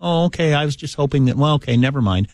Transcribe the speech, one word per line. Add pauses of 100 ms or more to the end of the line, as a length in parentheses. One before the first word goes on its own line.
"Oh,
okay,
I
was
just
hoping
that,"
well,
okay,
never
mind.